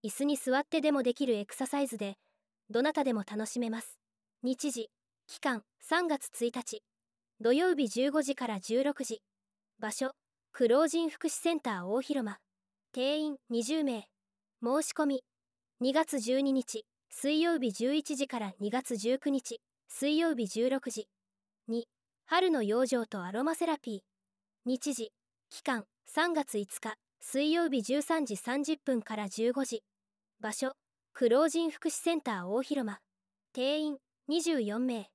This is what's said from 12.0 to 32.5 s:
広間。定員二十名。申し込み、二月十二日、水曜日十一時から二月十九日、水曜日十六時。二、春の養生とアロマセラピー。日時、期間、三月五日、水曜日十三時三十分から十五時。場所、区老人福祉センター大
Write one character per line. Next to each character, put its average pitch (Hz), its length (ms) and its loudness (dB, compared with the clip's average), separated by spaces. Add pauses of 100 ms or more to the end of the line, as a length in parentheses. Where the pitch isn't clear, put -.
広 269 240 -2
間。 202 140 -8 (520)
定 269 280 0
員 302 180 -2 (120)
二 233 140 0
十 302 220 2
名。 233 240 -2 (520)
申 254 220 2
し - 80 -4
込 311 160 0
み、 277 180 0 (540)
二 262 140 2
月 302 260 2
十 247 220 2
二 277 120 2
日、 240 320 -2 (300)
水 311 280 2
曜 339 160 4
日 240 140 0
十 247 220 0
一 302 220 -2
時 269 100 0
か 247 120 -8
ら 202 200 -6
二 202 120 -4
月 247 260 -4
十 233 220 0
九 294 100 -2
日、 269 320 -2 (260)
水 294 300 0
曜 330 180 2
日 233 120 -2
十 233 240 0
六 262 200 -2
時。 220 180 -8 (600)
二、 233 180 -4 (380)
春 359 260 4
の 285 120 2
養 220 240 2
生 233 200 0
と 196 160 -8
ア 180 100 -8
ロ 233 120 -2
マ 320 100 0
セ 339 120 -2
ラ 320 100 2
ピ 220 200 -8
ー。 185 40 -8 (640)
日 262 300 -2
時、 226 180 -8 (380)
期 - 100 -16
間、 233 240 -2 (220)
三 339 260 0
月 294 240 0
五 202 240 -4
日、 214 140 -6 (260)
水 294 320 2
曜 339 160 4
日 254 140 0
十 262 180 0
三 320 240 0
時 208 140 -6
三 269 240 -4
十 311 160 -2
分 247 240 -2
か 214 140 -8
ら 208 120 -6
十 226 240 0
五 262 140 -2
時。 226 160 -6 (580)
場 214 140 -6
所、 262 180 -2 (400)
区 240 160 4
老 285 220 6
人 330 200 0
福 - 180 -4
祉 - 20 0
セ - 240 0
ン 311 80 -2
タ 190 220 -4
ー - 20 -6
大 214 160 0